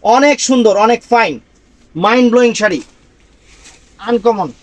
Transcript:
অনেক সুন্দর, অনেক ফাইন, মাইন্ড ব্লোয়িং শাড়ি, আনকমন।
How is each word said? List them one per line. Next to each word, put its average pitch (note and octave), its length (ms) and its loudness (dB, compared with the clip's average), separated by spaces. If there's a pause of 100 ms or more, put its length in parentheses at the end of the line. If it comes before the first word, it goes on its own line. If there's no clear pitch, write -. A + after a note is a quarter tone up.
অনেক C4 340 2 (100)
সুন্দর, A#3+ 260 2 (120)
অনেক A#3 140 0 (120)
ফাইন, A3+ 220 0 (640)
মাইন্ড A3+ 360 0
ব্লোয়িং A#3+ 280 2
শাড়ি, G#3 200 -2 (1300)
আনকমন। A3 420 -2 (140)